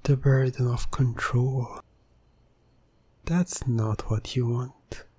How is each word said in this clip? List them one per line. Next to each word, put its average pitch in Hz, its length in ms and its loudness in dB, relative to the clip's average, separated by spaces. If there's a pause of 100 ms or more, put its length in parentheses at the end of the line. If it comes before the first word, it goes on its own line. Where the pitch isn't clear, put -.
the 143 120 4
burden 131 520 2
of 120 240 -2
control. 127 880 0 (1500)
That's 170 420 0
not 110 420 0
what 110 260 -2
you 123 120 0
want. 123 580 -6 (140)